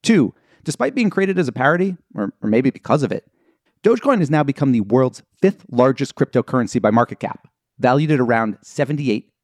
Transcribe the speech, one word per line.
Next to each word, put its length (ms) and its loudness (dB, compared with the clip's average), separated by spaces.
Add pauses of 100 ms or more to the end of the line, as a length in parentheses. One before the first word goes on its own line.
Two, 320 2 (280)
despite 300 -4
being 160 0
created 300 -2
as 80 0
a 60 -6
parody, 420 0 (180)
or, 280 -6
or 80 -4
maybe 200 2
because 320 -2
of 100 -2
it, 140 -8 (580)
Dogecoin 360 0
has 100 -2
now 140 2
become 280 0
the 100 2
world's 420 0 (180)
fifth 300 0
largest 420 0
cryptocurrency 680 -2
by 120 2
market 280 0
cap, 280 -12 (320)
valued 320 0
at 80 2
around 420 0
seventy-eight 680 -4 (120)